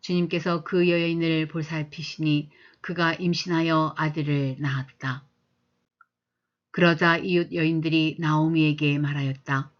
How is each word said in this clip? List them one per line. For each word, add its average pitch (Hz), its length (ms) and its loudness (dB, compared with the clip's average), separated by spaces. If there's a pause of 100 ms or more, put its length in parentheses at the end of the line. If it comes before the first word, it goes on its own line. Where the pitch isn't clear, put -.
주님께서 175 640 -2
그 175 240 2
여인을 165 600 0
보살피시니 151 1000 -4 (320)
그가 170 320 -2
임신하여 165 880 0
아들을 147 600 0
낳았다. 135 640 -4 (1500)
그러자 170 440 4
이웃 175 380 -2
여인들이 160 640 0
나오미에게 156 800 2
말하였다. 139 800 -4